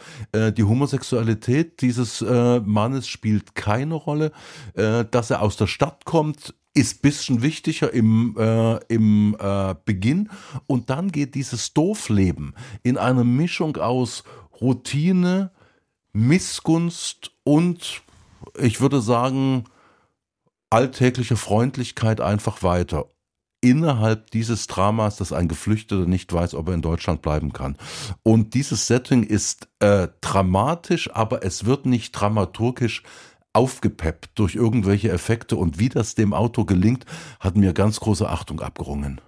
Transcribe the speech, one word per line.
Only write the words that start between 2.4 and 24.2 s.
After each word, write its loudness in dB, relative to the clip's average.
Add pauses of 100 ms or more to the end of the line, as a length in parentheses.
Mannes -2
spielt -2
keine -2
Rolle. -2 (420)
Äh, 2
dass 0
er 0
aus 0
der 0
Stadt -4
kommt, -2 (200)
ist 2
bisschen 0
wichtiger -2
im, 4
äh, 2 (140)
im, 4
äh, -2
Beginn. 0 (380)
Und -2
dann -4
geht -4
dieses -6
Dorfleben 0 (280)
in 0
einer 2
Mischung 0
aus -2 (360)
Routine, 0 (600)
Missgunst 0 (140)
und, 2 (560)
ich 2
würde 4
sagen, 0 (1000)
alltägliche 0
Freundlichkeit -2
einfach -2
weiter. 0 (580)
Innerhalb 2